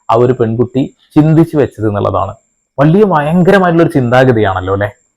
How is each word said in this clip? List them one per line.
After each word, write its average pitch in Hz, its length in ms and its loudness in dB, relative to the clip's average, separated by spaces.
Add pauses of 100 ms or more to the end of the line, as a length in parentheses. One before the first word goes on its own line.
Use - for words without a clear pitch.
ആ 113 60 0
ഒരു 123 180 2
പെൺകുട്ടി 120 600 -4 (200)
ചിന്തിച്ചു 156 420 2
വെച്ചത് 107 300 -2
എന്നുള്ളതാണ്. 101 460 -4 (460)
വലിയ 160 240 2
ഭയങ്കരമായിട്ടുള്ളൊരു 170 880 0
ചിന്താഗതിയാണല്ലോ 113 840 0
അല്ലേ? 101 180 -4 (260)